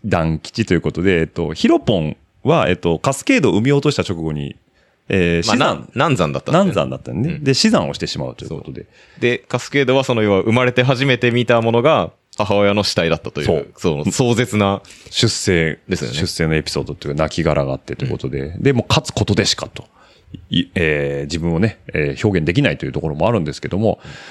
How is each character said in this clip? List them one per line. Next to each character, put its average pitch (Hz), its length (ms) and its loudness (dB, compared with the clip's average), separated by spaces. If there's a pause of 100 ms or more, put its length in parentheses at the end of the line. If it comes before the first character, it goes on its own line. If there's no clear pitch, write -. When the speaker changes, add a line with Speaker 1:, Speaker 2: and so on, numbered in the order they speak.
Speaker 1:
ダ 90 200 0
ン 80 140 0
吉 - 260 -4
と - 80 2
い 85 40 4
う - 40 2
こ 80 100 -4
と 82 100 -6
で、 90 200 4
え - 20 2
っ 78 40 -2
と、 80 260 -6
ヒ 233 160 0
ロ 339 100 4
ポ 101 220 0
ン 76 160 -6 (260)
は、 139 240 2
え 90 60 2
っ - 20 2
と、 85 240 0
カ 139 140 0
ス - 100 -8
ケ 269 140 4
ー 208 40 2
ド 113 100 4
を - 20 2
産 101 80 2
み 131 100 2
落 143 120 2
と 151 80 2
し - 40 -4
た - 60 -2
直 85 200 -4
後 78 120 -4
に、 71 240 -8 (520)
え 87 300 2
ー、 85 80 -2
Speaker 2:
ま 107 60 2
あ、 - 20 2
Speaker 1:
死 127 40 0
産。 104 340 -2
Speaker 2:
な-、 139 160 0
難 127 80 0
産 80 160 0
だ 65 80 -4
っ - 20 -20
た - 80 -4
ん - 20 0
で 170 60 4
す 202 40 4
ね。 196 40 2
Speaker 1:
難 - 60 -2
産 73 160 0
だ 65 80 -8
っ - 40 -12
た - 120 -12
ん 92 80 -4
で 151 80 -2
ね。 175 60 -6
Speaker 2:
う - 40 -10
ん。 76 60 -10
Speaker 1:
で、 135 80 2
死 220 160 2
産 147 180 2
を 71 60 -6
し - 40 -10
て 82 100 -6
し 80 120 -8
ま 65 80 -6
う 62 80 -12
と - 80 -16
い - 40 -14
う - 20 -14
こ 76 120 -8
と 71 120 -14
で。 - 80 -14
Speaker 2:
そ - 60 -18 (320)
う。 - 20 -4
で、 123 160 2
カ - 220 -6
ス - 120 -12
ケ 143 120 2
ー - 20 2
ド 127 100 2
は 135 80 2
そ 127 120 0
の、 113 60 0
要 104 120 4
は 95 80 4
生 110 100 0
ま 123 140 4
れ 123 80 2
て 127 100 2
初 131 220 2
め 127 120 2
て 123 140 2
見 120 140 2
た 117 160 4
も 113 100 0
の 117 100 2
が、 120 300 2 (260)
母 101 200 0
親 101 180 4
の 104 80 2
死 - 100 -2
体 85 160 2
だ 78 60 4
っ 78 60 -8
た - 100 -10
と - 100 -6
い - 20 -2
う、 - 40 0
Speaker 1:
そ 85 80 2
う。 71 120 -4 (100)
Speaker 2:
そ 82 180 0
の 76 160 -2
壮 120 240 2
絶 107 220 0
な 98 260 2 (260)
Speaker 1:
出 - 180 0
生。 82 520 0 (100)
Speaker 2:
で 95 60 0
す 78 80 -6
よ 60 80 -6
ね。 67 60 -6
Speaker 1:
出 85 100 -2
生 82 200 -2
の 80 80 2
エ 78 60 2
ピ - 80 -8
ソ 73 120 -4
ー - 20 -4
ド 71 100 -8
っ - 20 -10
て - 120 -12
い 71 40 -6
う 71 40 -4
か、 78 80 0
亡 78 60 -2
骸 82 140 -4
が 71 300 0
あ - 20 -4
っ - 40 -10
て - 160 -10
と - 100 -6
い 65 40 -6
う - 20 -4
こ 71 80 -6
と - 100 -8
で。 69 100 -6
Speaker 2:
う 78 200 -10
ん。 - 20 -6
Speaker 1:
で、 139 120 2
も 120 100 0
う - 40 -4
勝 - 200 0
つ - 40 -12
こ - 140 0
と 202 80 0
で 190 120 4
し - 100 -2
か - 120 -8
と。 - 180 -16 (640)
い-、 - 240 0
え 71 460 0
ー、 - 20 -
自 76 160 -6
分 85 160 -2
を 80 40 0
ね、 104 200 0 (140)
え 71 220 -2
ー、 - 80 -10
表 98 160 2
現 78 60 -2
で 85 80 0
き 139 80 2
な 143 80 2
い 71 80 -2
と - 80 -8
い 69 40 -4
う - 20 -10
と 69 100 -4
こ 80 80 -4
ろ 71 60 -4
も 80 120 0
あ 117 40 2
る 113 80 2
ん 82 40 -2
で 71 100 -6
す - 80 -12
け 73 80 -8
ど 90 100 -4
も、 104 200 0 (320)